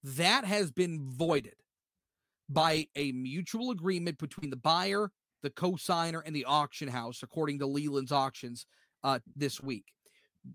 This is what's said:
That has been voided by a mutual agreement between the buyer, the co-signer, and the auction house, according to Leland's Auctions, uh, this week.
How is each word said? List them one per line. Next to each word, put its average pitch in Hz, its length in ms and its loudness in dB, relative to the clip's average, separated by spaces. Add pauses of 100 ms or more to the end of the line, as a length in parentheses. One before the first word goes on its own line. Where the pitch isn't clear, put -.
That 170 420 4
has 196 260 2
been 175 300 0
voided 135 540 0 (920)
by 156 380 4 (100)
a 143 160 0
mutual 170 580 -4
agreement 175 460 -2
between 151 320 -6
the 135 80 -6
buyer, 190 520 2 (320)
the 143 80 -2
co-signer, 170 720 0
and 156 160 -8
the 139 80 -2
auction 143 460 2
house, 120 340 -6
according 151 360 -2
to 139 60 0
Leland's 139 460 0
Auctions, 131 540 -2 (400)
uh, 135 140 4 (180)
this 139 240 -2
week. 135 320 -6 (600)